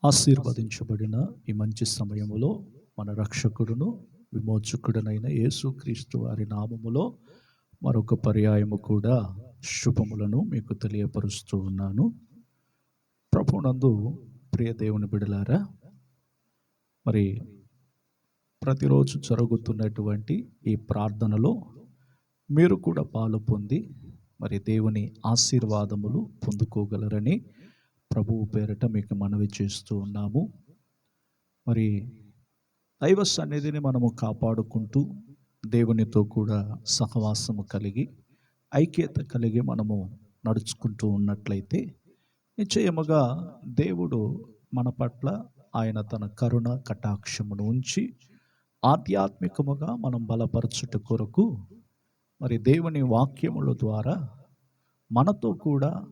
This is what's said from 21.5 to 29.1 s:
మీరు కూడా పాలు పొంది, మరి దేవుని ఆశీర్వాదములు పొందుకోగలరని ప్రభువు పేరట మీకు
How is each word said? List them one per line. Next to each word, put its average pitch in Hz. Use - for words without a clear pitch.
మీరు 165
కూడా 165
పాలు 110
పొంది, 107
మరి 101
దేవుని 110
ఆశీర్వాదములు 107
పొందుకోగలరని 107
ప్రభువు 110
పేరట 107
మీకు 104